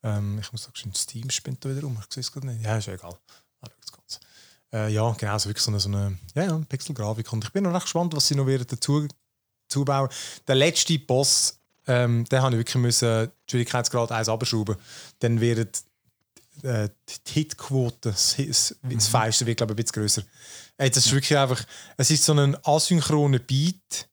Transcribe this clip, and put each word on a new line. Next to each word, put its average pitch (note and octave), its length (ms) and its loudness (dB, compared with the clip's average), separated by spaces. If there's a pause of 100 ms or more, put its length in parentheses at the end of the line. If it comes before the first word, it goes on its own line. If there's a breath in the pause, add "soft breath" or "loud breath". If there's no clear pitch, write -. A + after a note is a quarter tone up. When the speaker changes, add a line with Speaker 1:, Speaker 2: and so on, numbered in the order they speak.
Speaker 1:
Ähm, G#2 380 -2
ich - 120 -12
muss A2 120 -12
sagen, - 300 -12
Steam B2 360 -6
spinnt - 340 -6
da C3+ 60 -4
wieder C3+ 120 -4
rum. C3 180 -6
Ich - 120 -14
sehe - 80 -10
es B2 120 -8
gerade C3+ 160 -10
nicht. A2+ 160 -6
Ja, A2 120 0
ist G#2 100 -2
ja F#2+ 80 -8
egal. F2 200 -14 (460 soft breath)
Ah, B2 80 -20
da - 0 -
gibt's - 240 -18
ganz. - 280 -16 (540 soft breath)
Äh, G#2+ 180 -2
ja, A2 200 2
genau, G#2+ 260 -2
so G2+ 100 -2
wirklich - 160 -2
so - 60 -2
eine, G#2 100 0
so G2 80 -2
eine, G2+ 300 -2 (160)
ja, D#3+ 100 0
ja, D#3+ 140 0 (100)
Pixel-Grafik. A2 640 -6
Und G#2+ 120 -4
ich - 80 -12
bin G3 120 0
noch F3 100 0
recht F3+ 100 -2
gespannt, E3+ 300 -2
was C#3+ 120 0
sie D3+ 80 2
noch C#3 120 2
werden C3 220 0
dazu, D3 380 0 (640)
dazu C#3+ 160 0
bauen. C#3 240 2 (400 loud breath)
Der C3+ 80 6
letzte D#3+ 420 4
Boss, - 600 2 (280)
ähm, A#2+ 380 2
den C3 180 2
habe B2+ 120 2
ich A2+ 60 2
wirklich A#2 220 -2
müssen, A2+ 480 2 (200)
Schwierigkeitsgrad A#2+ 640 0
eins A2+ 160 0
abschrauben. A2 480 0 (440 loud breath)
Dann A#2 200 2
wird, A#2 420 0 (800)
äh, A2 260 -2 (200)
die, - 60 -14 (120)
die - 60 -12
Hitquote, C3+ 640 -2 (140)
das, - 260 0
das, C#3 100 -2
das - 360 0
Speaker 2:
Mhm. B2 180 -2
Speaker 1:
Feinste A2+ 460 2
wird, A2+ 120 -2
glaube G#2+ 160 0
ich, G#2+ 40 -6
ein A2+ 60 -2
bisschen - 180 -4
grösser. G#2 200 0 (560 loud breath)
Ey, C3+ 120 4
das C3 80 2
ist B2+ 80 4
Speaker 2:
Ja. - 60 4
Speaker 1:
wirklich C#3 260 4
einfach, B2+ 260 2 (320 loud breath)
es C3 140 2
ist D3+ 140 4
so D#3 100 4
ein C#3+ 300 4
asynchroner D3+ 760 4
Beat. - 720 -2